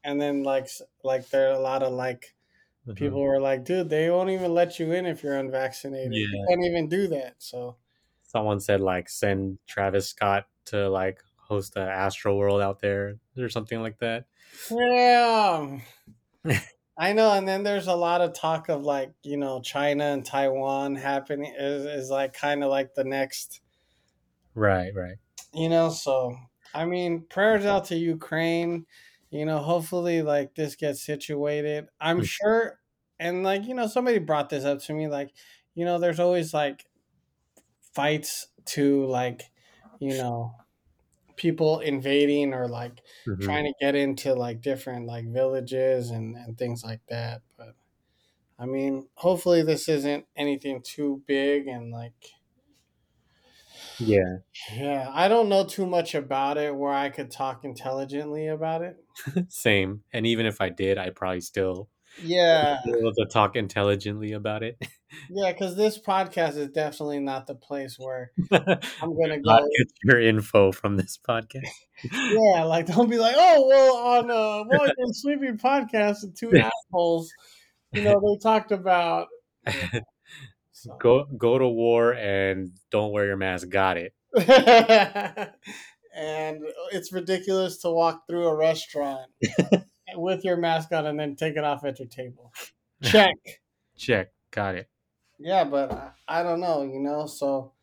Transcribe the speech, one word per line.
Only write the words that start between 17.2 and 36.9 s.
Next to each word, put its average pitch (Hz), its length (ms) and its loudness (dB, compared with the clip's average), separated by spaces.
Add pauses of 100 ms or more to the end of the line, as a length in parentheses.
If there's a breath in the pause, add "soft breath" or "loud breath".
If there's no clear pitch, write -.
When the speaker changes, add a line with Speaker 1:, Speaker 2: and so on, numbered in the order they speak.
Speaker 1:
and 196 160 2
then 196 140 -2
there's 202 240 -2
a 180 100 0
lot 175 240 2
of 170 140 0
talk 160 340 -4
of, 147 160 -2
like, 139 380 -4
you 143 160 -8
know, 135 240 -6
China 147 420 -2
and 143 200 -2
Taiwan 139 720 -2
happening 139 600 -6
is, 139 280 -4
is, 139 240 -8
like, 135 240 -2
kinda 143 340 -2
like 135 260 -2
the 135 100 -2
next 135 560 -6 (920)
Speaker 2:
Right, 98 400 2
right. 92 220 -8 (360)
Speaker 1:
You 160 160 -2
know, 165 220 2
so, 131 460 -2 (380)
I 156 100 -4
mean, 175 420 -4
prayers 202 380 2
out 196 220 0
to 175 100 -6
Ukraine. 165 880 -2 (440 soft breath)
You 151 160 -6
know, 156 120 -2
hopefully, 170 640 -2
like, 143 320 -2
this 147 220 -6
gets 143 260 -4
situated. 147 840 -4 (120)
I'm 170 200 0
Speaker 2:
Mm. - 40 -2
Speaker 1:
sure, 226 560 0 (380)
and, 180 260 -4
like, 196 220 0
you 254 80 -8
know, 240 120 -2
somebody 240 320 2
brought 151 320 0
this 139 140 -4
up 143 180 -2
to - 120 -10
me, 156 140 -4
like, 143 240 -6 (420 soft breath)
you 165 100 -4
know, 175 140 0
there's 170 220 0
always, 175 340 2
like, 147 320 -2 (1080)